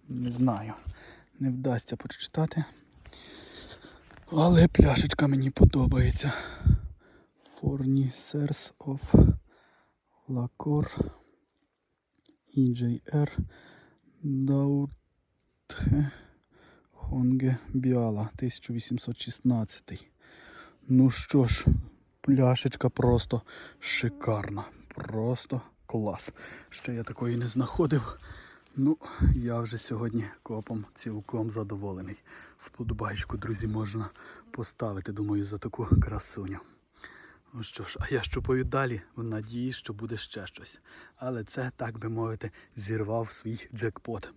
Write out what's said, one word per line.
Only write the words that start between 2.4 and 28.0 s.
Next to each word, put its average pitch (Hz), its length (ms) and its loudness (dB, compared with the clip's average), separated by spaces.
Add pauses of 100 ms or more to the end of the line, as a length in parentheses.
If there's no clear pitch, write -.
Але 165 360 10
пляшечка 143 580 6
мені 135 240 2
подобається. 127 840 4 (1300)
Ornisers 139 1120 -2
of 139 220 -8 (1300)
Lacor, 139 580 -2 (1700)
E 127 180 4
J 120 260 -2 (120)
R, 147 180 2 (920)
Dauthe, 139 1900 -2 (840)
Honge, 127 640 0 (180)
Biala, 117 640 2
тисяча - 360 -6
вісімсот 117 480 -4
шістнадцятий. - 880 -2 (800)
Ну 131 220 8
що 131 360 2
ж, - 200 2 (540)
пляшечка 131 680 2
просто 120 540 2 (360)
шикарна, 101 840 -4 (240)
просто 117 720 -6 (260)
клас. 104 460 -6 (360)
Ще - 260 -8
я 117 80 -6
такої 120 340 -4
не 120 120 -2
знаходив. 131 680 0 (580)